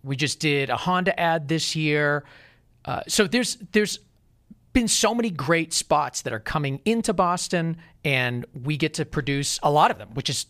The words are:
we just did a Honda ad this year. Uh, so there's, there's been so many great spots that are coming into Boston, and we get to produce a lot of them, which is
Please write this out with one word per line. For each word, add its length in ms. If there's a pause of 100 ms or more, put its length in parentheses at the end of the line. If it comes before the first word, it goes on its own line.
we 140
just 240
did 280
a 80
Honda 420
ad 300
this 260
year. 500 (600)
Uh, 240
so 180
there's, 300 (160)
there's 280 (760)
been 140
so 260
many 160
great 420
spots 500
that 100
are 80
coming 440
into 300
Boston, 640 (260)
and 480
we 240
get 180
to 120
produce 560
a 80
lot 200
of 80
them, 140
which 160
is 220